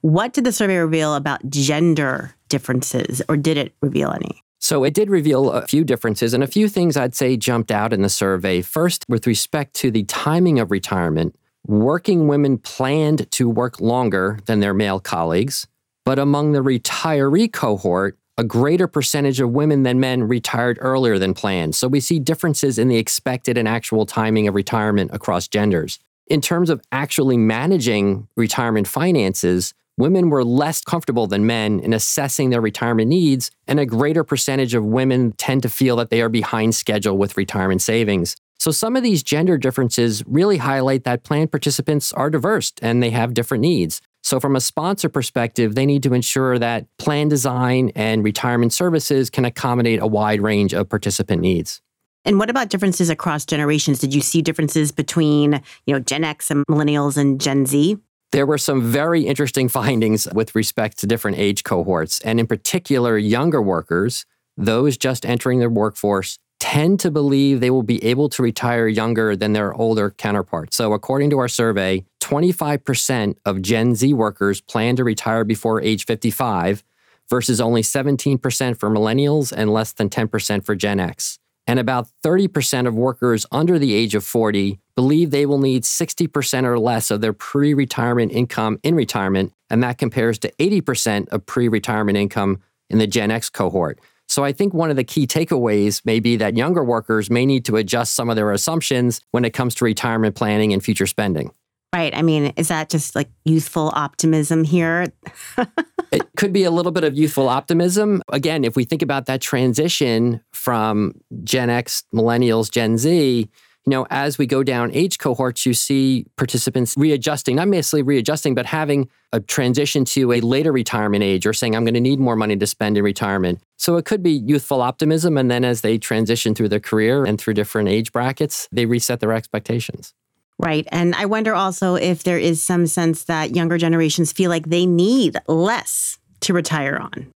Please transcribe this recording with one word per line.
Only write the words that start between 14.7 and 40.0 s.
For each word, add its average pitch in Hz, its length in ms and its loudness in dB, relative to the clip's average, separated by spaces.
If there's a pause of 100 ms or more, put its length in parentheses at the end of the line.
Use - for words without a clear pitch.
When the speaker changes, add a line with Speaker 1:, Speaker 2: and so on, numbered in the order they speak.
Speaker 2:
male 98 260 0
colleagues, 87 680 -2 (360)
but 131 160 2
among 143 320 2
the 143 80 2
retiree 139 920 0
cohort, 98 680 0 (200)
a 117 60 -2
greater 147 440 2
percentage 143 520 0
of 120 120 0
women 143 320 2
than 127 160 2
men 127 240 0
retired 120 580 -2
earlier 127 360 2
than 95 160 0
planned. 87 400 -2
So - 140 -2
we 139 120 2
see 160 200 0
differences 143 580 0
in 127 120 2
the 120 80 4
expected 123 600 -2
and 113 100 0
actual 110 380 0
timing 110 420 0
of 98 80 0
retirement 104 580 0
across 90 340 -4
genders. 98 520 0 (280)
In 156 140 0
terms 175 280 0
of 143 120 0 (100)
actually 135 460 0
managing 110 1000 2
retirement 113 520 0
finances, 95 880 0 (240)
women 175 320 4
were 139 140 2
less 139 380 0
comfortable 120 460 -2
than 101 180 0
men 107 340 0
in 113 140 0
assessing 131 560 -2
their 120 100 2
retirement 113 480 0
needs, 143 440 2 (160)
and 139 120 0
a 143 60 2
greater 143 400 0
percentage 131 500 -2
of 110 80 2
women 127 540 2
tend 135 260 0
to 117 60 -2
feel 127 260 2
that 117 140 -2
they 117 120 2
are 117 60 2
behind 113 480 0
schedule 104 420 -2
with 98 200 0
retirement 95 440 0
savings. 104 540 0 (240)
So 160 120 0
some 226 260 -2
of 247 60 0
these 196 200 2
gender 165 340 2
differences 120 720 0